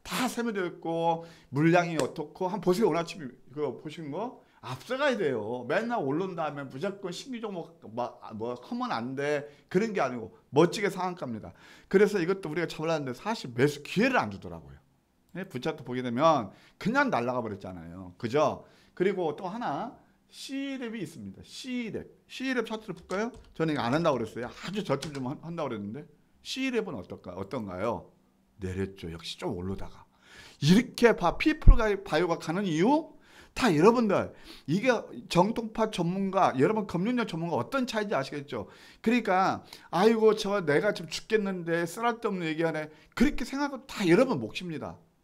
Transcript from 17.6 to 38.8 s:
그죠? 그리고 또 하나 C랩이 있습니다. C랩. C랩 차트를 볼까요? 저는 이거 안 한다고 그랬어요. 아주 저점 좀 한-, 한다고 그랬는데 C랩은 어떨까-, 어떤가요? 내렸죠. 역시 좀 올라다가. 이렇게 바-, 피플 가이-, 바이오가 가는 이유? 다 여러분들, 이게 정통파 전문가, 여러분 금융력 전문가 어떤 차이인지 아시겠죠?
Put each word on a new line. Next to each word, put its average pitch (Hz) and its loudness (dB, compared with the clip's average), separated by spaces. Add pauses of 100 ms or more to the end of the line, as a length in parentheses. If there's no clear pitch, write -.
그죠? 123 2 (300)
그리고 180 0
또 190 -10
하나 208 -6 (360)
C랩이 269 -8
있습니다. 101 -12
C랩. 233 -8 (200)
C랩 254 -4
차트를 214 -8
볼까요? 214 -6 (220)
저는 160 0
이거 123 -2
안 117 0
한다고 156 2
그랬어요. 113 -6 (160)
아주 196 -6
저점 143 -2
좀 131 -6
한-, - -8
한다고 160 -6
그랬는데 113 -8 (380)
C랩은 233 -4
어떨까-, 90 -12
어떤가요? 98 -6 (460)
내렸죠. 92 -6
역시 - -12
좀 143 -6
올라다가. 95 -8 (560)
이렇게 214 6
바-, 170 0
피플 - 10
가이-, 214 2
바이오가 165 0
가는 185 -2
이유? 202 2 (400)
다 180 2
여러분들, 190 4 (340)
이게 208 2 (380)
정통파 220 0
전문가, 185 0
여러분 208 2
금융력 220 -2
전문가 165 -4
어떤 247 -2
차이인지 214 -4
아시겠죠? 139 -6 (340)